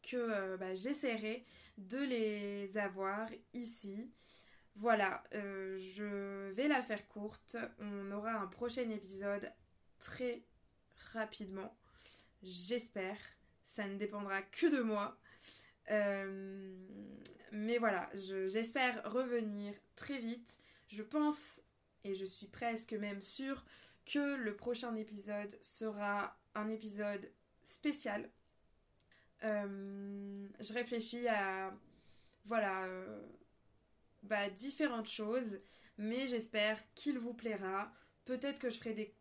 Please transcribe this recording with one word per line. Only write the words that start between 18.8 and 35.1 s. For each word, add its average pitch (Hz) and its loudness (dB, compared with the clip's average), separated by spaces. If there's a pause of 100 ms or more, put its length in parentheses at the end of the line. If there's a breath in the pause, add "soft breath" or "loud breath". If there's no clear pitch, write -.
revenir 214 2 (220)
très 277 -4
vite. 233 -6 (280 loud breath)
Je 208 -8
pense, 302 2 (420)
et 196 0
je 190 -2
suis 190 -8
presque 226 -2
même 202 -2
sûre, 269 -2 (400 loud breath)
que 285 4
le 214 0
prochain 233 -2
épisode 208 -4
sera 208 0 (180)
un 214 0
épisode 208 -2 (360)
spécial. - 0 (1120 soft breath)
Euh, 202 -2 (120)
je 214 -4
réfléchis 240 0
à, 190 2 (720 loud breath)
voilà, 196 4
euh, 190 -6 (1000)
bah, 202 2
différentes 240 0
choses, 214 0 (380 loud breath)